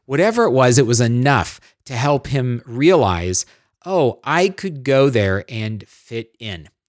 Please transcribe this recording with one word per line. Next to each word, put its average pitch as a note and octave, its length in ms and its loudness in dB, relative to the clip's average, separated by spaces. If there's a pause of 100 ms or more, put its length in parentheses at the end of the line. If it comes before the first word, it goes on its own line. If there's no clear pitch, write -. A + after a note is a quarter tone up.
whatever G#3+ 380 0
it D3+ 80 2
was, B2 260 4
it C3 80 4
was A#2 140 0
enough B2 600 0 (240)
to C3 100 -12
help C#3 340 -2
him B2+ 360 -4
realize, A2+ 800 0 (400)
"Oh, D#3+ 400 -2
I E3+ 240 0
could F#3 340 -8
go C3+ 280 2
there G2+ 360 0
and A2 400 -10
fit - 520 -14
in." F2+ 320 -14 (180)